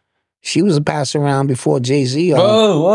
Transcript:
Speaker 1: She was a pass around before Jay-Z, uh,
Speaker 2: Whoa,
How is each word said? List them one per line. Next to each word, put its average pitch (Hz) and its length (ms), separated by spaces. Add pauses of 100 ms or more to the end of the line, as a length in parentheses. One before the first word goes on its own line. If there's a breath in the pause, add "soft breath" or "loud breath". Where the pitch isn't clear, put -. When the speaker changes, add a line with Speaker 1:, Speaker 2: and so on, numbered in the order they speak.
(420)
Speaker 1:
She - 200
was 185 160
a 147 40
pass 147 340
around 139 320
before 143 320
Jay-Z, 139 540
uh, 135 40
Speaker 2:
Whoa, 208 420 (160)